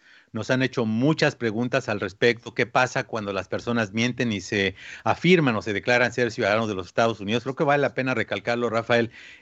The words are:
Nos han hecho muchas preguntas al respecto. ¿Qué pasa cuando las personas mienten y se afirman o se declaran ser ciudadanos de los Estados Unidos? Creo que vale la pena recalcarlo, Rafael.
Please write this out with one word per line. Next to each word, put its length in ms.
Nos 200
han 100
hecho 240
muchas 500
preguntas 540
al 100
respecto. 540
¿Qué 140
pasa 380
cuando 280
las 140
personas 440
mienten 400
y 100
se 340
afirman 520
o 80
se 100
declaran 400
ser 180
ciudadanos 360
de 80
los 120
Estados 320
Unidos? 240
Creo 120
que 80
vale 180
la 140
pena 180
recalcarlo, 560
Rafael. 400